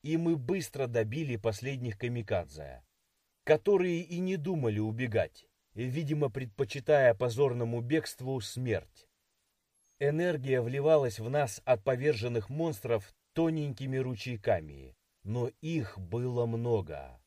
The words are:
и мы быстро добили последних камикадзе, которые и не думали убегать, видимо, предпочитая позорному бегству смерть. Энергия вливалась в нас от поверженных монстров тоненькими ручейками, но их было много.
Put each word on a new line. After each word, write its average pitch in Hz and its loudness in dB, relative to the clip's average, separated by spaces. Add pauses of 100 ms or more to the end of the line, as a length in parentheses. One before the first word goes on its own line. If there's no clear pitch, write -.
и 160 0
мы 165 2
быстро 143 -2
добили 120 0
последних 120 -4
камикадзе, 82 -4 (600)
которые 175 4
и 175 -6
не 185 0
думали 143 -2
убегать, 110 -2 (260)
видимо, 143 -2
предпочитая 131 4
позорному 120 0
бегству 131 -2
смерть. 110 -4 (920)
Энергия 143 2
вливалась 139 4
в 113 -6
нас 139 0
от 123 4
поверженных 123 0
монстров 131 -2 (200)
тоненькими 147 0
ручейками, 101 -2 (280)
но 120 -2 (120)
их 156 -4
было 120 -2
много. 95 -2